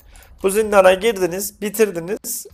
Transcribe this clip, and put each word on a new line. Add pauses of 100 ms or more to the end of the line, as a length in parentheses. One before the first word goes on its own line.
(440)
bu
zindana
girdiniz,
bitirdiniz.